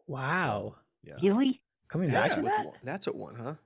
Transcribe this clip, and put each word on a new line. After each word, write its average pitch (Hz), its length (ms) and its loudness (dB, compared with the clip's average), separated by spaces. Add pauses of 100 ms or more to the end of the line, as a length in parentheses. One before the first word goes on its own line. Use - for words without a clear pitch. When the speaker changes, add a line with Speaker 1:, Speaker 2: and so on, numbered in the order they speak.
Speaker 1:
Wow. 131 680 -2 (280)
Speaker 2:
Yeah. 76 180 -16
Speaker 3:
Really? 233 400 4 (280)
Speaker 1:
Coming 165 220 0
Speaker 2:
Yeah. 113 100 4
Speaker 1:
back 135 140 4
to 311 60 0
Speaker 4:
That's 403 160 0
Speaker 1:
that? 415 80 -2
Speaker 4:
what, - 180 -14
that's 147 240 -6
what - 80 -2
won, 87 200 -10
huh? 120 200 -8 (100)